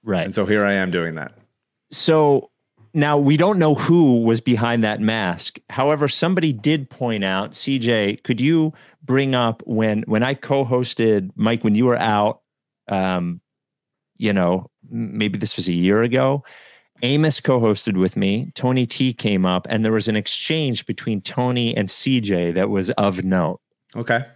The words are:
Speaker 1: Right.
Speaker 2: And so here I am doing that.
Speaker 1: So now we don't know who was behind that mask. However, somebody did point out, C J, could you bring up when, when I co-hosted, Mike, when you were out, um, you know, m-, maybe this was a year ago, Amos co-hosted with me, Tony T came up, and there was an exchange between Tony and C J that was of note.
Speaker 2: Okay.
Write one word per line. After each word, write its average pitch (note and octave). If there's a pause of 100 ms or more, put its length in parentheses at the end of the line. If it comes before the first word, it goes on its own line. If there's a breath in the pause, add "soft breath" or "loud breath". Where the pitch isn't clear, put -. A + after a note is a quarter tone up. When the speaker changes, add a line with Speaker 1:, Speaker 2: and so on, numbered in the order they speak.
Speaker 1:
Right. F#2+
Speaker 2:
And G2
so G2+
here G#2
I G2+
am F#2+
doing E2
that. D2+ (600)
Speaker 1:
So D3+ (440)
now D3
we D3
don't F#3
know D#3
who C#3
was A2+
behind A#2
that G#2+
mask. G#2+ (100)
However, C#3+
somebody E3
did C#3
point A2+
out, F#2+
C C3+
J, A2
could A#2+
you D#3 (320 soft breath)
bring C3+
up A#2
when, A2
when A2
I C3+
co-hosted, A#2+
Mike, A2+
when G#2+
you A#2
were A#2+
out, G#2+ (480)
um, F#2 (760)
you G#2+
know, F#2 (200)
m-, A#2
maybe G#2
this G#2
was F2+
a F2
year F#2
ago, C3 (600 loud breath)
Amos D3
co-hosted A2
with F#2
me, G2+
Tony B2+
T C3
came G2+
up, F2+
and A2
there A2
was A2
an G#2+
exchange C#3
between G#2+
Tony B2
and G2+
C C3
J F2
that F#2+
was F#2+
of G2
note. F#2 (340)
Speaker 2:
Okay. A#2 (120)